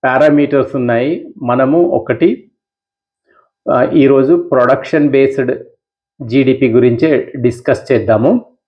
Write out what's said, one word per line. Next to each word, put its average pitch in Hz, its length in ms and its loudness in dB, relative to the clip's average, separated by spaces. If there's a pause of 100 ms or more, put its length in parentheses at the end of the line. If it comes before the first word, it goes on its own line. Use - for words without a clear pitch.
పారామీటర్స్ 143 720 0
ఉన్నాయి. 123 640 -4
మనము 131 420 0
ఒకటి, - 680 -2 (1200)
ఆ, 123 100 2
ఈరోజు 139 680 2
ప్రొడక్షన్ 135 580 0
బేస్డ్ 135 560 0 (640)
జీడీపీ 131 420 0
గురించే 127 640 0
డిస్కస్ 123 560 -4
చేద్దాము. 117 680 0 (100)